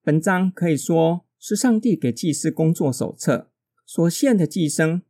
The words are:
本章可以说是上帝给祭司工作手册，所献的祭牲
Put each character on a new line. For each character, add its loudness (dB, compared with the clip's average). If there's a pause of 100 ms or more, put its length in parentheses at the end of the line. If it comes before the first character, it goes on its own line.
本 2
章 0
可 -2
以 2
说 0 (140)
是 -6
上 2
帝 2
给 -2
祭 -4
司 -2
工 0
作 0
手 -6
册， -2 (340)
所 0
献 2
的 2
祭 -2
牲 0